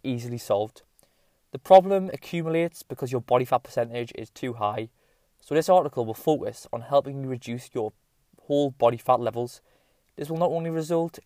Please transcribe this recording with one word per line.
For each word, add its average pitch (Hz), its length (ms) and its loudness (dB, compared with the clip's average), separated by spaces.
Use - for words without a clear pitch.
easily 120 340 -6
solved. 107 440 -4
The 131 80 -12
problem 190 540 8
accumulates 165 720 -4
because 123 260 -10
your 127 100 -2
body 127 240 2
fat 127 200 0
percentage 120 500 -6
is - 160 -14
too 123 240 -8
high, 110 360 -4
so - 160 -4
this 160 120 2
article 147 380 4
will 110 80 -6
focus - 580 -4
on 117 100 -8
helping 139 420 0
you 131 40 -8
reduce 123 460 -10
your 107 180 -4
whole 143 280 0
body 120 260 2
fat 123 220 2
levels. 117 420 -6
This 147 160 -10
will 165 80 -6
not 175 140 0
only 165 180 -4
result 165 560 -2